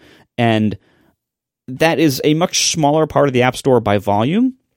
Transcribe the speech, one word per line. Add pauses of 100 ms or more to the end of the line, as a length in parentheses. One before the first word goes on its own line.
(380)
And (920)
that
is
a
much
smaller
part
of
the
App
Store
by
volume, (200)